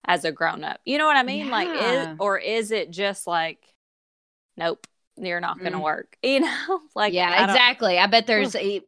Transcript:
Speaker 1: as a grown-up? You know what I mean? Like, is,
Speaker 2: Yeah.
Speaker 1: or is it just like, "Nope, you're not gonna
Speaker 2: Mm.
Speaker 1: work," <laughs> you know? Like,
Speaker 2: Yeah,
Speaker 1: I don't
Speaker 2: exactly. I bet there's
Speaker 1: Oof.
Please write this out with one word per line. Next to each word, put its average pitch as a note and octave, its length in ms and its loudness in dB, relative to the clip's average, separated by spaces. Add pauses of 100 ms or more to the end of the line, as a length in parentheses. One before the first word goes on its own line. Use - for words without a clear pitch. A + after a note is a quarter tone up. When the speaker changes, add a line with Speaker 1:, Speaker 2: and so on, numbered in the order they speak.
Speaker 1:
as F3+ 200 2
a D#3+ 60 -2
grown-up? D#3 540 -4
You C#4 120 -2
know D#4 80 2
what D4+ 120 4
I B3+ 60 4
mean? C#4 260 -6
Like, G3+ 200 -2
is, - 60 -6 (300)
Speaker 2:
Yeah. D#3+ 140 -10
Speaker 1:
or G3 180 0
is G#3+ 340 -4
it G3 200 -4
just G3 360 -4
like, E3 320 -2 (1000)
"Nope, - 300 -4 (300)
you're F3 240 -6
not F3 180 -6
gonna E3+ 200 -6
Speaker 2:
Mm. D3+ 40 -6
Speaker 1:
work," - 360 -6
<laughs> - 40 -20
you C4+ 180 2
know? F4 400 -2 (140)
Like, G#3 180 0
Speaker 2:
Yeah, F3+ 180 2
Speaker 1:
I F#3 80 4
don't G3 100 4
Speaker 2:
exactly. A#3+ 480 4
I F3+ 100 6
bet A3 200 4
there's A3 280 2
Speaker 1:
Oof. G3 320 -4